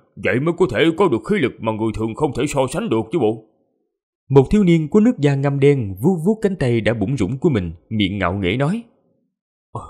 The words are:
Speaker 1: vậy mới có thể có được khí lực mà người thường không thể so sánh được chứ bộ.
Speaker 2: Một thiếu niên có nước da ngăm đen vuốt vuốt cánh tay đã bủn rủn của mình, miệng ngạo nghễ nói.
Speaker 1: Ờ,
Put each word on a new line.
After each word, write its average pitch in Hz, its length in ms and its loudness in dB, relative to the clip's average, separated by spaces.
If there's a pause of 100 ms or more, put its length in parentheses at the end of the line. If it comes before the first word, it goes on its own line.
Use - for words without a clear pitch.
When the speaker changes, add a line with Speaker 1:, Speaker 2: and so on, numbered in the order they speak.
(240)
Speaker 1:
vậy 104 160 0
mới 170 180 -2
có 185 140 2
thể 113 120 2 (140)
có 190 100 4
được 113 120 -2 (100)
khí 208 80 0
lực 131 220 -2
mà 110 120 -4
người 110 220 -4
thường 110 200 -6
không 147 220 -4
thể 127 100 -2
so 139 140 -4 (120)
sánh 202 160 -6
được 113 140 0 (100)
chứ 175 60 0
bộ. 113 260 -2 (840)
Speaker 2:
Một 135 200 8
thiếu 208 140 4
niên 165 240 4
có 214 120 4
nước 247 180 4
da 143 160 2
ngăm 139 260 -2
đen 131 420 2
vuốt 180 140 2 (100)
vuốt 220 160 0
cánh 190 140 -2
tay 120 240 0
đã 107 140 0
bủn 104 220 -4
rủn 98 220 -4
của 175 100 2
mình, 92 240 -2 (180)
miệng 104 280 0
ngạo 92 160 -2
nghễ 98 220 -2
nói. 165 260 -2 (880)
Speaker 1:
Ờ, - 180 -12